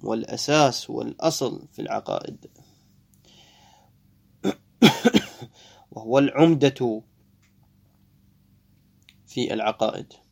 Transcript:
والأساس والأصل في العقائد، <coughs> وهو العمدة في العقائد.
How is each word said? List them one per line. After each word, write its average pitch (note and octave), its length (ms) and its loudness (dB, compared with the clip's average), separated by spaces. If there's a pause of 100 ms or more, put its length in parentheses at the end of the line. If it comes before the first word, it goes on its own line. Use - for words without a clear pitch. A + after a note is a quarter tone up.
والأساس A#2+ 840 0
والأصل A#2+ 840 -6
في - 100 -14
العقائد، - 680 -8 (2000)
<coughs> F#3+ 80 -2 (1400)
وهو A2+ 280 0
العمدة C3+ 840 2 (2250)
في - 280 -4
العقائد. A2 600 -4 (180)